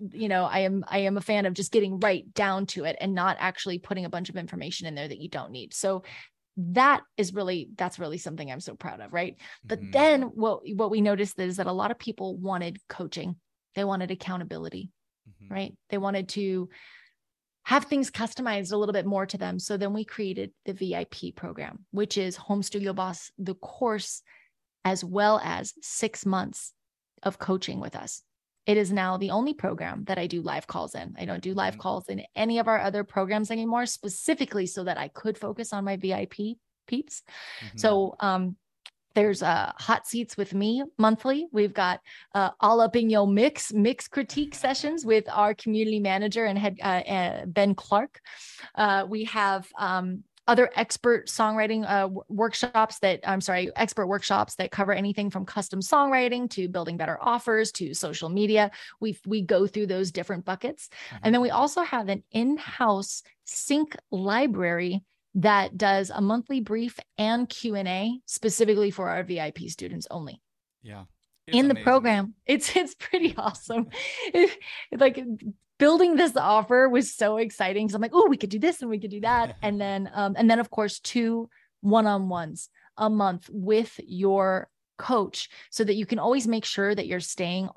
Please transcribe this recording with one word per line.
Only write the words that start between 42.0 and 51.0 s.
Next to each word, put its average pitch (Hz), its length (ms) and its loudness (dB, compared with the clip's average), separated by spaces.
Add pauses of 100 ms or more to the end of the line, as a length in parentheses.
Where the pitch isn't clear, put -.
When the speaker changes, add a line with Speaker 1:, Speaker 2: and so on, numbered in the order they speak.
Speaker 1:
uh, 196 180 2 (100)
all 226 180 6
up 226 160 4
in 233 140 4
your 208 180 6
mix, 220 460 2
mix 214 340 2
critique 285 480 -4
Speaker 2:
<laughs> - 100 -4
Speaker 1:
sessions 294 400 -2
with 220 240 4
our 208 240 2
community 214 460 0
manager 202 460 0
and 196 120 0
head, 202 240 -2
uh, - 40 -4
uh, 185 600 -2
Ben 196 300 2
Clark. - 460 -2 (520)
Uh, 196 320 2
we 214 200 -4
have, 196 420 0 (100)
um, 185 460 -2 (240)
other 247 300 8
expert - 500 2